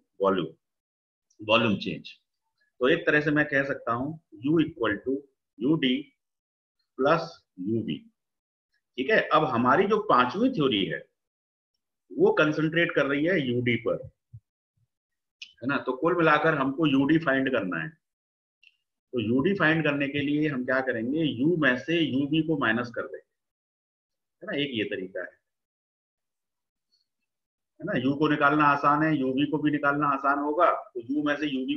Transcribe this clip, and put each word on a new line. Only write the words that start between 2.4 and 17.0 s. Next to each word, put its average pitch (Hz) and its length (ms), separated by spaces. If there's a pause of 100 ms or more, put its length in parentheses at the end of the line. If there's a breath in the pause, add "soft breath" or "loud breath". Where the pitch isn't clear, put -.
तो 127 80
एक 165 180
तरह 151 140
से 151 100
मैं 147 180
कह 139 160
सकता 135 280
हूँ 143 260 (260)
U 147 160
equal 110 340 (120)
to 131 80 (440)
U 139 220
D 131 80 (1080)
plus 156 260 (460)
U 113 180
V। 78 80 (1000)
ठीक 135 120
है, 220 180
अब 156 160
हमारी 131 420
जो 208 120 (120)
पांचवी 147 400
theory 113 340
है, 76 200 (1040)
वो 196 280
concentrate 160 560
कर 139 120
रही 143 180
है 175 160
यू 123 220
डी 120 120 (120)
पर, 87 120 (360)
है - 1300
ना? 131 80
तो 127 200
कुल 175 220
मिलाकर 156 360
हमको 139 320
यू 135 220